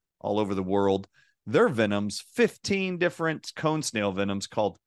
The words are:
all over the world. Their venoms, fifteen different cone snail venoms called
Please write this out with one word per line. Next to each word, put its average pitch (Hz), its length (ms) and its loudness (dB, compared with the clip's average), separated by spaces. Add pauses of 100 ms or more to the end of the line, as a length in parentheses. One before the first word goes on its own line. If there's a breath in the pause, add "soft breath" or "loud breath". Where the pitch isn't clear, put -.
(220)
all 104 180 -2
over 101 160 0
the 95 80 -2
world. 98 440 2 (380 soft breath)
Their 180 220 4
venoms, 104 560 0 (100)
fifteen 190 640 0
different 165 580 -2
cone 156 280 0
snail 101 300 0
venoms 98 340 -2
called 104 400 -2